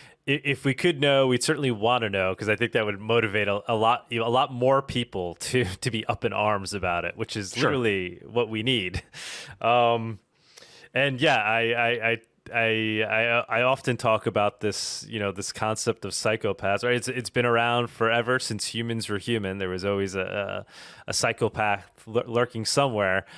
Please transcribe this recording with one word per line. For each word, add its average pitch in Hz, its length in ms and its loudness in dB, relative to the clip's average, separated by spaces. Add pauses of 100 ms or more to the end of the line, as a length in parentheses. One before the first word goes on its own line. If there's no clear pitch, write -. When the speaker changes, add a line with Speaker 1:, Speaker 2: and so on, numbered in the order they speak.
(260)
Speaker 1:
i-, 139 180 2
if 143 200 -2
we 135 100 2
could 160 260 0
know, 139 280 6
we'd 127 160 2
certainly 143 260 2
wanna 113 400 2
know, 95 240 2
'cause 101 140 -6
I 107 80 4
think 113 160 0
that 113 120 2
would 104 140 -4
motivate 107 480 2
a, 101 220 0
a 117 80 2
lot, 113 340 2
you 117 80 -2
know, 113 80 0
a 120 40 0
lot 135 220 2
more 131 300 4
people 98 520 -4
<laughs> - 60 -14
to, 127 240 0
to 95 280 -4
be 110 140 -4
up 110 180 -2
in 107 80 0
arms 101 420 0
about 87 300 -2
it, 87 120 -6
which 110 200 -6
is 98 180 -8
Speaker 2:
Sure. 123 160 2
Speaker 1:
literally 98 560 0
what 113 220 -2
we 110 160 -4
need. 101 380 -2 (580)
Um, 117 580 2 (760)
and 131 260 0
yeah, 143 160 4
I, 110 240 2
I, 117 500 0
I, 117 80 0 (320)
I, 110 520 0
I, 113 420 0 (140)
I 123 40 2
often 127 360 0
talk 110 280 2
about 104 340 0
this, - 460 -4
you 110 140 -8
know, 101 120 -2
this 98 200 -8
concept 110 540 -2
of 92 60 -8
psychopaths, 101 720 0
right? 123 120 2
It's, 120 120 -2
it's 123 220 -6
been 123 160 0
around 120 460 2
forever 117 480 2
since - 360 -6
humans 117 360 -4
were 104 80 -2
human. 98 400 -2
There 95 100 -2
was 92 160 -4
always 98 300 0
a, 98 500 -4 (420)
a, - 40 -6
a - 20 -2
psychopath 107 800 0 (160)
lur-, 101 200 -2
lurking 117 380 0
somewhere. 104 640 2 (120)